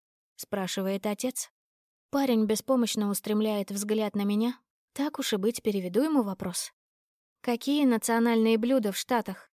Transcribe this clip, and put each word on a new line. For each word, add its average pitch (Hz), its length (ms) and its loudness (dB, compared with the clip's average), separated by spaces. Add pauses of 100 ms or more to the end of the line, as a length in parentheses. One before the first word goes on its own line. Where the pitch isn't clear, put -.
(380)
спрашивает 196 680 -4
отец. 214 460 -4 (580)
Парень 254 360 2
беспомощно 220 640 0
устремляет 208 600 -2
взгляд 208 460 -2
на 202 80 0
меня. 214 340 0 (360)
Так 294 260 -4
уж 254 140 -2
и - 20 2
быть, 202 260 -2
переведу 196 420 0
ему 302 200 2
вопрос. 185 480 -6 (680)
«Какие 269 420 0
национальные 226 760 4
блюда 226 360 0
в - 40 -10
Штатах?» - 560 -4